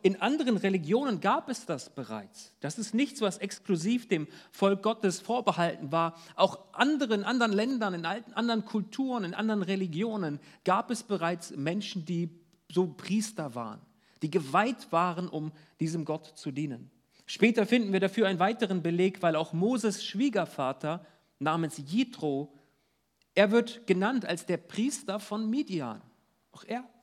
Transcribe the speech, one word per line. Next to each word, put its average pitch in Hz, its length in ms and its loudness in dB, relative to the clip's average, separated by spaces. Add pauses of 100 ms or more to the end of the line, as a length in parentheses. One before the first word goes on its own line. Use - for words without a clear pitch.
in 190 180 4
anderen 254 340 2
Religionen 196 640 0
gab 240 300 0
es - 160 -8
das - 280 -8
bereits. 110 680 -12
Das 147 180 -6
ist 208 140 -8
nichts, 247 260 0
was 196 200 0
exklusiv 202 680 -2
dem 156 220 0 (240)
Volk 196 300 2
Gottes 214 360 0
vorbehalten 170 720 0
war. 165 260 0 (200)
Auch - 220 4 (120)
anderen, 247 540 2
anderen 233 260 2
Ländern, 214 420 0
in 165 120 -4
alten, 202 260 -6
anderen 226 320 0
Kulturen, 226 600 -4
in 170 80 -4
anderen 214 300 0
Religionen 185 760 -2 (240)
gab 208 280 2
es 226 120 -6
bereits 170 540 -4
Menschen, 170 480 -4
die 170 240 -2 (420)
so 180 160 2
Priester 175 680 -4
waren, 113 280 -8 (420)
die 156 80 -2
geweiht 185 600 2
waren, 175 380 0
um 156 220 -6 (280)
diesem 160 240 -2
Gott 156 220 -6
zu - 260 -10
dienen. 135 380 -6 (380)
Später 220 400 4
finden 220 260 4
wir 190 60 4
dafür 196 280 4
einen 185 120 2
weiteren 190 420 2
Beleg, 175 400 2
weil 165 140 4
auch 160 180 -2
Moses 214 500 0
Schwiegervater 170 1000 -2 (320)
namens 156 480 0
Jitro, 151 680 -2 (840)
er 196 160 6
wird 233 340 0
genannt 202 400 2
als 170 220 -4
der 175 100 0
Priester 214 640 -4
von 214 280 -4
Midian. 175 540 -4 (500)
Auch - 120 -20
er 247 200 -8 (200)